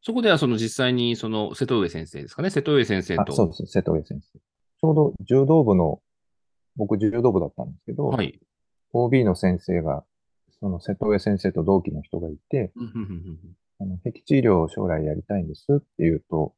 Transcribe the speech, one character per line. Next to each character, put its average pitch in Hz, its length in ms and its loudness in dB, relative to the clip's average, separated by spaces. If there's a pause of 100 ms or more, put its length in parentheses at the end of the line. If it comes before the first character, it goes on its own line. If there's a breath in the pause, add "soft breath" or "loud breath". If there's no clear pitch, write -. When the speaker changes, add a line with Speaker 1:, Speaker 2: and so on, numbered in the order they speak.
Speaker 1:
そ 226 120 -6
こ 240 80 0
で 220 80 4
は 165 80 6
そ 147 80 2
の 123 100 2
実 113 280 -2
際 123 100 2
に 120 220 0
そ 113 120 -8
の 107 280 -4
瀬 131 100 -2
戸 117 140 2
上 90 80 0
先 80 180 -8
生 - 160 -14
で 67 60 -14
す - 80 -20
か 143 60 -6
ね。 190 80 -2
瀬 - 120 -2
戸 151 120 0
上 131 100 4
先 98 180 0
生 90 140 -2
と。 104 60 2
Speaker 2:
あ、 85 100 -4
そ 98 120 4
う - 40 0
で 80 60 -8
す。 - 120 -10
瀬 - 160 0
戸 82 120 -2
上 78 100 -2
先 71 160 -12
生。 - 180 -20
ち - 40 -20 (400)
ょ 160 100 4
う - 20 4
ど 147 260 2
柔 135 240 2
道 156 200 6
部 107 100 4
の、 82 260 0 (760)
僕 107 220 -2
柔 104 120 0
道 117 220 2
部 92 80 2
だ 80 60 -2
っ - 100 -10
た - 80 -8
ん - 80 -14
で - 60 -20
す - 60 -20
け - 80 -10
ど、 143 160 -2
Speaker 1:
は 123 140 0
い。 - 180 -8 (520)
Speaker 2:
オ 120 160 2
ー - 20 2
ビ 131 120 4
ー - 20 2
の 95 100 4
先 90 260 0
生 87 220 -2
が、 71 220 -4 (560)
そ 101 80 -4
の 90 100 -4
瀬 101 160 -6
戸 104 120 -4
上 104 120 2
先 101 200 0
生 95 140 -2
と 85 120 -2
同 95 180 4
期 - 80 -6
の 78 120 -8
人 - 180 -8
が 85 80 -8
い 76 80 -12 (120)
て、 113 280 -4
Speaker 1:
う 120 80 -10
ん、 - 40 -12
ふ 104 120 -12
ん 107 60 -6
ふ 98 80 -10
ん 85 60 -10
ふ 90 100 -14
ん 80 60 -14
ふ 85 100 -20
ん。 87 100 -20 (240)
Speaker 2:
あ 101 60 -8
の、 92 180 -8
「僻 - 180 -8
地 147 160 4
医 - 20 4
療 107 180 6
を 80 100 2
将 98 200 -6
来 78 160 -2
や 76 100 -2
り 80 80 -8
た 104 160 -4
い 92 40 -2
ん 80 60 -6
で 76 60 -10
す」 - 200 -20
っ 143 60 2
て - 60 -20 (120)
言 82 180 2
う 73 140 -8
と 78 280 -2